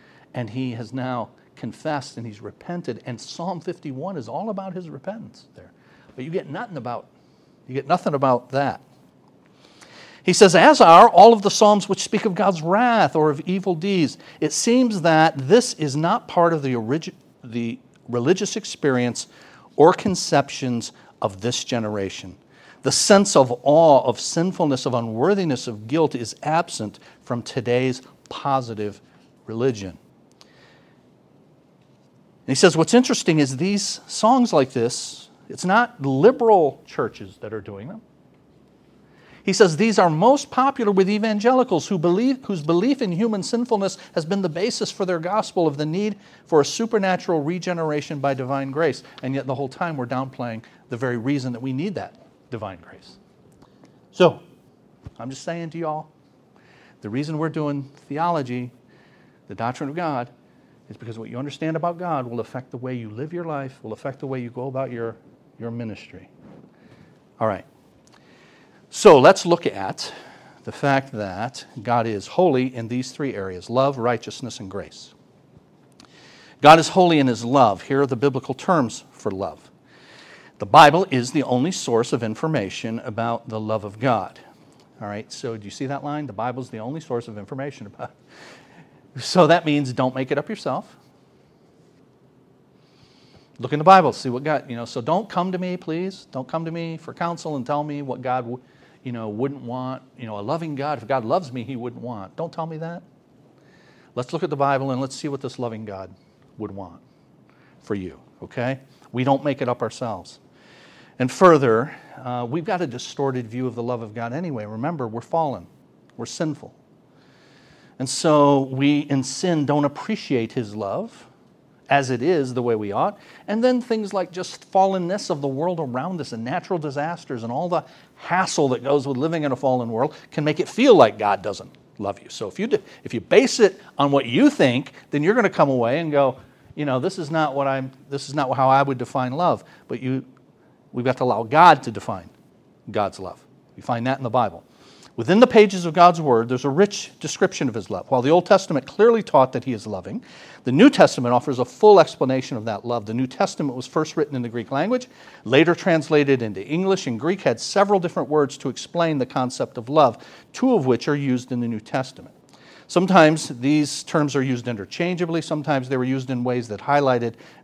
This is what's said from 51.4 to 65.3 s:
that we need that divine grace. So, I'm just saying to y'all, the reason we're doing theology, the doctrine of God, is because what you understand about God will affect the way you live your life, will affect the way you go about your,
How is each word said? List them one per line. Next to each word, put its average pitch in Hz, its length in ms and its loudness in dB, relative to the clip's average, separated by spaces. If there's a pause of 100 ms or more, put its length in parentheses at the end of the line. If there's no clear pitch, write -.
that 110 80 -12
we 131 120 -6
need 165 200 -6
that 98 220 -12 (340)
divine 101 300 -12
grace. - 380 -20 (920)
So, - 300 4 (800)
I'm 120 100 -12
just 135 140 -16
saying 170 280 -10
to 165 60 -14
y'all, 156 300 -10 (960)
the 107 100 -10
reason 151 260 -4
we're 156 120 -2
doing 147 340 -4 (240)
theology, 139 640 -4 (760)
the 101 80 -14
doctrine 127 340 -6
of 147 60 -12
God, 143 360 -6 (580)
is 110 80 -20
because 113 220 -14
what 110 100 -14
you 120 80 -12
understand 156 400 -6
about 170 220 -6
God 156 260 -4
will 120 140 -8
affect 123 320 -10
the 131 60 -14
way 127 180 -8
you 113 160 -10
live 143 200 -10
your 175 120 -8
life, 139 400 -10
will 110 100 -10
affect 135 280 -10
the 143 60 -10
way 131 140 -6
you 120 80 -10
go 123 160 -10
about 131 260 -6
your, 113 260 -8 (420)